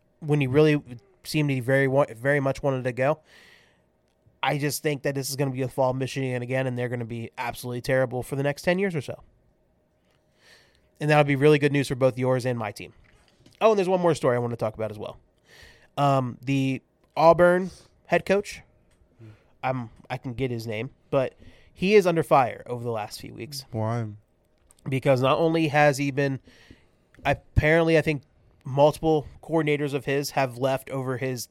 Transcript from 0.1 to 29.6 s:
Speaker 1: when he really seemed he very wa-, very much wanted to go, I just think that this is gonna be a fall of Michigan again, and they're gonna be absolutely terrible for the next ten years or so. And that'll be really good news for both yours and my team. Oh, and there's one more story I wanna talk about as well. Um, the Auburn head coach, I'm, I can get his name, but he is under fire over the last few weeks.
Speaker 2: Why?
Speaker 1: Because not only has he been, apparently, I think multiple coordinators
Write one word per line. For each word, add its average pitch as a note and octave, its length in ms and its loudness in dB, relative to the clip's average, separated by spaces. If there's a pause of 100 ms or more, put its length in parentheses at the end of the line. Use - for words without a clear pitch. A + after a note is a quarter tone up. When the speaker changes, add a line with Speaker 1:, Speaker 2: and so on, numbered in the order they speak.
Speaker 1:
when D3 200 0
he C3+ 60 0
really D3 360 4 (400)
seemed D3 280 -2
he C3 100 -2
very C3+ 280 2
wa-, C3+ 180 2 (100)
very C#3 240 0
much C3+ 220 -2
wanted C3 220 -2
to B2+ 80 -4
go, C3 280 -2 (1200)
I C#3+ 160 -2
just C#3 240 -4
think D3 220 -4
that C#3+ 100 -2
this C3+ 160 -6
is C3+ 60 -10
gonna C#3 160 -2
be B2+ 100 -6
a B2+ 60 -4
fall C3 240 0
of B2+ 40 -6
Michigan C3 460 -6
again, C3 240 -4
and B2 120 -6
they're B2 120 -4
gonna B2 160 -6
be A2+ 320 -10
absolutely B2 420 -8
terrible C3 420 0
for C#3 140 -8
the C#3 60 -2
next C#3+ 200 -2
ten F3+ 160 0
years F#3+ 160 -2
or D#3 60 -4
so. - 220 -10 (1800)
And D3+ 100 0
that'll D3+ 140 6
be C#3+ 120 2
really D3+ 220 6
good C#3+ 140 2
news C#3 160 0
for C#3+ 60 -4
both B2+ 240 2
yours B2+ 280 0
and B2 120 -2
my G#2 140 -4
team. E2+ 200 -16 (680)
Oh, A3 100 6
and G#3+ 80 4
there's F3+ 100 2
one F#3 120 2
more E3+ 140 4
story B2+ 220 2
I - 20 0
wanna A#2+ 180 -4
talk A2 180 -4
about A2 160 -6
as G#2+ 80 -14
well. - 200 -12 (800)
Um, C3+ 460 0
the C3+ 400 -2 (340)
Auburn F3 540 6 (360)
head F3 200 0
coach, G3 340 -2 (1000)
I'm, C3 280 -4 (200)
I B2+ 80 -6
can B2+ 160 -10
get B2+ 160 -4
his A#2 160 -8
name, A#2 240 -8 (200)
but C3+ 240 0 (380)
he F#3+ 220 2
is G3+ 120 6
under E3 160 2
fire C3 440 2
over B2 180 -10
the A#2+ 60 -6
last G#2+ 300 -8
few A2 140 -16
weeks. A#2 360 -12
Speaker 2:
Why? A2 360 -4 (840)
Speaker 1:
Because C3+ 340 2
not C3 160 4
only E3 300 2
has D3 280 4
he C#3 140 -2
been, C3+ 300 -2 (840)
apparently, D#3+ 720 2
I D3+ 60 4
think D3 200 -4 (420)
multiple D3 640 2 (160)
coordinators D3 520 -2